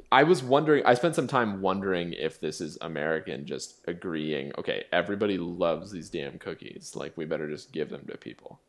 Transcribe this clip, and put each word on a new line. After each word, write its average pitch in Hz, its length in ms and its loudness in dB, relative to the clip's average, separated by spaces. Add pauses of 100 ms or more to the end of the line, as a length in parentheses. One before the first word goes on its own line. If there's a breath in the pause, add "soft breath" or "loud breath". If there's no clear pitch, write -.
(120)
I 135 100 8
was 156 200 6
wondering, 143 440 4
I 123 80 10
spent 160 220 2
some 143 100 2
time 113 340 0
wondering 95 520 0
if 78 280 -4
this 78 200 -4
is 76 200 -8
American 78 640 -2
just - 440 -8
agreeing, 78 680 -4
"Okay, - 360 -4
everybody 101 440 2
loves 87 540 0
these 87 200 -10
damn 71 280 -6
cookies. - 560 -12
Like, 71 220 -8
we 82 80 -6
better 78 240 -4
just - 240 -10
give 78 180 -4
them - 160 -12
to - 100 -10
people." - 520 -16